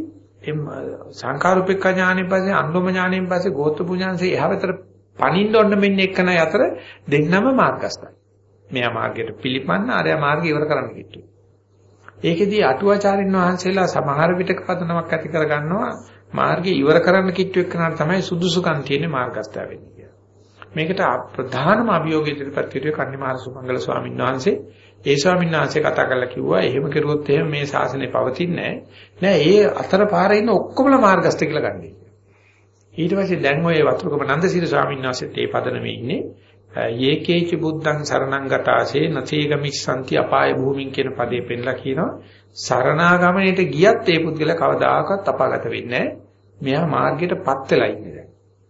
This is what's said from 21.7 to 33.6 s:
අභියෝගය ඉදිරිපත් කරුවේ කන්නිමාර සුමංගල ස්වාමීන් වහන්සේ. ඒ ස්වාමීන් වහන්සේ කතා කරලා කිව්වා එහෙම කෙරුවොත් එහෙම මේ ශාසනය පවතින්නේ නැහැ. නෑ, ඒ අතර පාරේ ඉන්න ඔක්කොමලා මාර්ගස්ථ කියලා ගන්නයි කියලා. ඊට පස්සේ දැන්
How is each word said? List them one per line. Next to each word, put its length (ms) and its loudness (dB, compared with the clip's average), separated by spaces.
අභියෝගය 400 0
ඉදිරිපත් 380 -6
කරුවේ 260 -4
කන්නිමාර 420 -6
සුමංගල 420 -8
ස්වාමීන් 380 -6
වහන්සේ. 380 0
ඒ 120 4
ස්වාමීන් 360 2
වහන්සේ 300 0
කතා 240 2
කරලා 220 -2
කිව්වා 320 0
එහෙම 280 0
කෙරුවොත් 400 -2
එහෙම 220 2
මේ 160 -4
ශාසනය 400 -2
පවතින්නේ 500 -2
නැහැ. 180 -4
නෑ, 280 2
ඒ 300 8
අතර 320 2
පාරේ 320 4
ඉන්න 120 2
ඔක්කොමලා 500 4
මාර්ගස්ථ 440 4
කියලා 200 -2
ගන්නයි 260 -6
කියලා. 240 -20
ඊට 200 -2
පස්සේ 280 0
දැන් 200 2